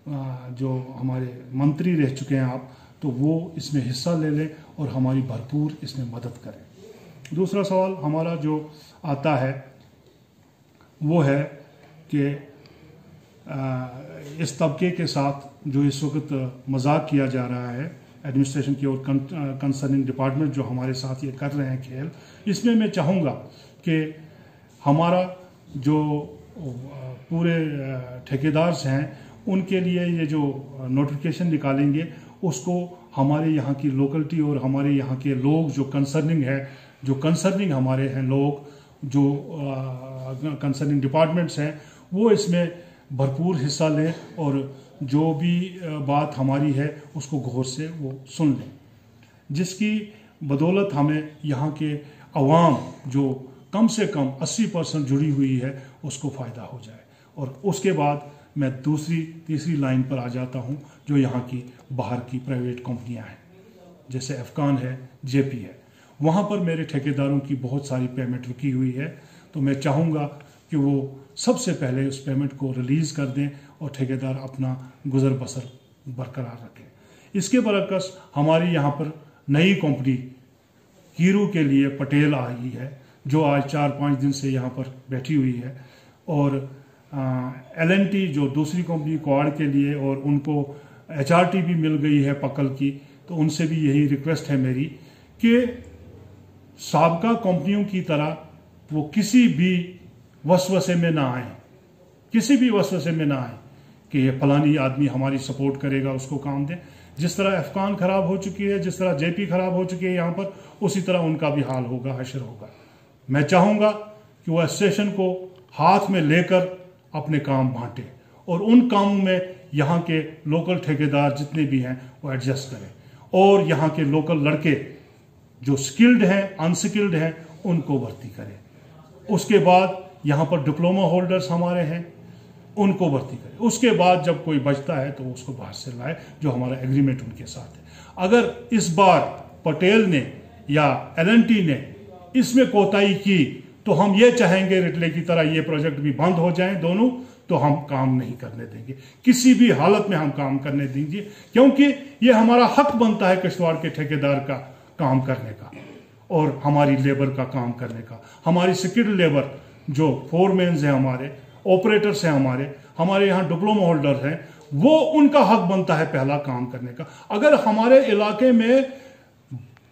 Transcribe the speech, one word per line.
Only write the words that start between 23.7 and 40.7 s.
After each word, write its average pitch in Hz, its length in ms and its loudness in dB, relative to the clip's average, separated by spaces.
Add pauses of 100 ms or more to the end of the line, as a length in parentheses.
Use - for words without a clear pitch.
कि 156 280 -2 (680)
हमारा 170 380 2 (560)
जो, 147 220 0 (580)
अ, 202 40 -16 (680)
पूरे, 170 240 0
अ, 135 760 -6
ठेकेदार्स 147 560 0
हैं 139 320 -2 (300)
उनके 190 320 0
लिए 175 300 0
ये 165 160 -2
जो, 151 160 -2 (100)
अ, 135 360 -12
notification 143 600 -2
निकालेंगे 143 600 0 (360)
उसको 175 320 -4 (400)
हमारे 156 360 2
यहाँ 139 220 0
की 139 180 -2
locality 147 500 -2
और 147 160 0
हमारे 131 340 -2
यहाँ 131 260 -2
के 135 180 -2
लोग 151 360 0
जो 135 120 -4
concerning 147 600 0
है, 135 140 -2 (480)
जो 135 100 0
कंसर्निंग 175 560 0
हमारे 131 380 0
हैं 135 140 -4
लोग, 139 500 -2 (360)
जो, 139 240 2
अ, 131 1300 -8
concerning 143 400 0